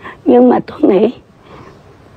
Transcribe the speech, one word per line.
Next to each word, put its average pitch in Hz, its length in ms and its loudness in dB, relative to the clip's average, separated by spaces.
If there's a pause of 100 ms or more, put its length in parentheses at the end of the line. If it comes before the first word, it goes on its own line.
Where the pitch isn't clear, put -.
(260)
Nhưng 247 240 2
mà 233 160 0
tôi - 240 -4
nghĩ 214 220 0 (1040)